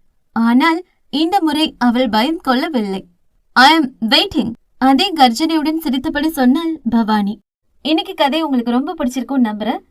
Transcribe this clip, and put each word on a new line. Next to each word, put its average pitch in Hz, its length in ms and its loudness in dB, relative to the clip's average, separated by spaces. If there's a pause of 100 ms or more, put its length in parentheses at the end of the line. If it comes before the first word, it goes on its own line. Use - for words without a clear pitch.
(320)
ஆனால் 269 540 2 (240)
இந்த 339 320 0
முறை 311 360 -2
அவள் 247 320 2
பயம் 247 280 0
கொள்ளவில்லை. 240 680 -4 (480)
"I 294 260 6
am 262 120 -2 (180)
waiting." 302 420 0 (260)
அதே 277 360 2
கர்ஜனையுடன் 311 640 2
சிரித்தபடி 294 520 -4
சொன்னாள் 311 600 0
பவானி. 214 500 0 (420)
இன்னைக்கு 330 320 -2
கதை 302 280 0
உங்களுக்கு 247 300 -2
ரொம்ப 294 220 -2
பிடிச்சிருக்கும்னு 262 580 -2
நம்புறேன். 214 280 -4 (120)